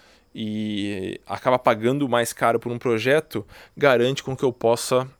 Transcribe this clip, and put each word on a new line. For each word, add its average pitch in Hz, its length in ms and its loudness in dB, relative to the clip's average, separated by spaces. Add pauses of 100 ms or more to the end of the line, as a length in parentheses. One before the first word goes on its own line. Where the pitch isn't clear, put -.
(340)
e 104 920 -6
acaba 127 320 0
pagando 127 500 0
mais 120 260 0
caro 117 260 2
por 120 120 -6
um 120 60 -8
projeto, 120 680 0 (300)
garante 131 460 2
com 135 140 -8
que - 80 -4
eu 127 100 0
possa, 127 560 0 (100)